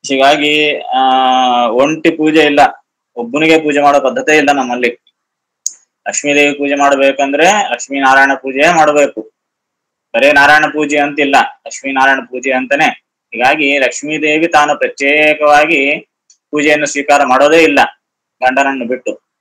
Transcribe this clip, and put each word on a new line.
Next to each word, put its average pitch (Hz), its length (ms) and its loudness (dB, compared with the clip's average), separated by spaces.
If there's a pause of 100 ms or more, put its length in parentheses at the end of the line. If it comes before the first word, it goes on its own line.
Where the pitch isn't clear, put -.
ಹೀಗಾಗಿ 147 720 0
ಆ - 200 -4 (640)
ಒಂಟಿ 147 440 0
ಪೂಜೆ 156 300 0
ಇಲ್ಲ, 147 200 2 (560)
ಒಬ್ಬನಿಗೆ 147 440 0
ಪೂಜೆ 147 220 -2
ಮಾಡೋ 143 180 4
ಪದ್ಧತಿ 135 360 0
ಇಲ್ಲ 143 160 2
ನಮ್ಮಲ್ಲಿ. 123 380 -2 (1160)
ಲಕ್ಷ್ಮೀದೇವಿ 143 460 -2
ಪೂಜೆ 143 200 -4
ಮಾಡ್ಬೇಕಂದ್ರೆ 139 960 0
ಲಕ್ಷ್ಮೀನಾರಾಯಣ 139 640 0
ಪೂಜೆ 135 420 -2
ಮಾಡ್ಬೇಕು, 147 440 0 (960)
ಬರೇ 135 180 2
ನಾರಾಯಣ 151 340 4
ಪೂಜೆ 147 320 -4
ಅಂತಿಲ್ಲ, 143 380 -2 (300)
ಲಕ್ಷ್ಮೀನಾರಾಯಣ 135 540 -2
ಪೂಜೆ 127 320 -8
ಅಂತಾನೆ. 131 360 -2 (460)
ಹೀಗಾಗಿ 139 440 0
ಲಕ್ಷ್ಮೀದೇವಿ 151 720 -2
ತಾನು 151 280 0
ಪ್ರತ್ಯೇಕವಾಗಿ 147 1200 0 (520)
ಪೂಜೆಯನ್ನು 151 360 0
ಸ್ವೀಕಾರ 143 380 0
ಮಾಡೋದೇ 143 380 2
ಇಲ್ಲ 143 180 2 (640)
ಗಂಡನನ್ನು 131 440 -2
ಬಿಟ್ಟು. - 540 -10